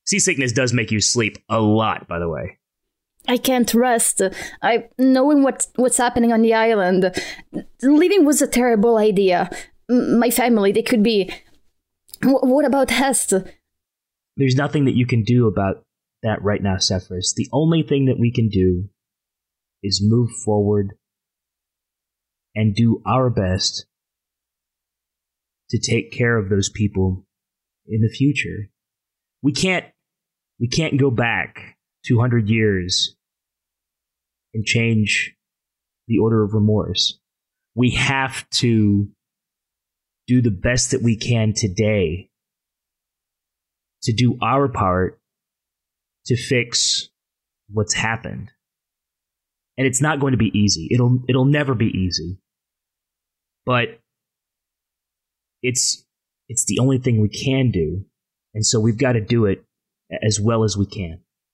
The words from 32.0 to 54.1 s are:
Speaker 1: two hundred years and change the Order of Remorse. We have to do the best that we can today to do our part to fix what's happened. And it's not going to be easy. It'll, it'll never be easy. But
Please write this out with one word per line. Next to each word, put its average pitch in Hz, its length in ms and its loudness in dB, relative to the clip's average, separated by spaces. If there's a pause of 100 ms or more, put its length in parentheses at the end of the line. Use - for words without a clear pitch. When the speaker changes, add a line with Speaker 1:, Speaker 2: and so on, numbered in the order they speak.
Speaker 1:
two 120 160 2
hundred 110 280 2
years 101 680 0 (1400)
and 113 120 -6
change 113 720 0 (720)
the 117 100 0
Order 110 240 2
of 101 120 -2
Remorse. 104 640 0 (560)
We 120 180 2
have 131 580 -4
to 104 580 2 (1160)
do 123 160 2
the 117 80 2
best 123 400 -2
that 110 120 -2
we 113 140 2
can 110 380 0
today 98 760 -2 (1700)
to 120 100 0
do 120 300 0
our 135 260 2
part 92 520 -2 (1040)
to 127 100 0
fix - 720 -4 (600)
what's 101 260 -4
happened. 107 560 -6 (1300)
And 131 80 0
it's 127 160 -2
not 151 180 0
going 135 120 0
to 127 60 2
be 107 200 0
easy. 104 340 0
It'll, 123 360 2
it'll 127 160 2
never 143 300 2
be 110 120 0
easy. 90 520 -4 (1300)
But 120 360 -2 (1600)